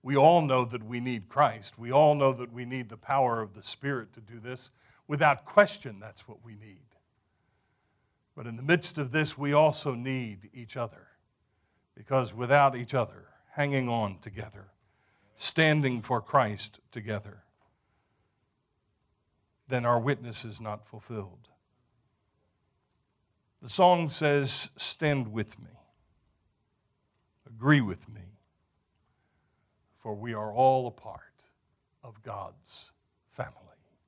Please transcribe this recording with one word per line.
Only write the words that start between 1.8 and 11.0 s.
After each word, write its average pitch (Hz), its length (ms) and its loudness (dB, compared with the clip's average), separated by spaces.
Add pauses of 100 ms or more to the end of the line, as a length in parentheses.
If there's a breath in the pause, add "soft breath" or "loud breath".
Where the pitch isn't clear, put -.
all 147 240 6
know 139 160 4
that 117 220 -8
we 123 100 -12
need 123 240 -8
the 110 80 -16
power 123 460 -2
of 101 120 -10
the 104 100 -20
Spirit 131 500 -8
to 113 80 -20
do 110 180 -20
this. 127 320 -14 (360 soft breath)
Without 147 360 2
question, 123 560 2
that's 107 260 -20
what 107 180 -20
we 113 120 -20
need. 101 300 -20 (1500)
But 117 140 -14
in 117 80 -12
the 120 80 -14
midst 165 340 2
of 131 140 -6
this, 151 260 -2
we 143 140 -2
also 147 420 2
need 117 600 -8
each 120 240 -16
other. 110 300 -10 (880)